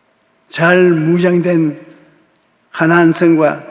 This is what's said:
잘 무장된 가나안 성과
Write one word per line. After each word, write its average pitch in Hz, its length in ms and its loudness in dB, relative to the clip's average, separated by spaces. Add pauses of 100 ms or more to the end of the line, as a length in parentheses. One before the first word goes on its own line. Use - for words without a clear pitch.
(480)
잘 180 420 0
무장된 170 880 0 (920)
가나안 170 400 2
성과 156 580 0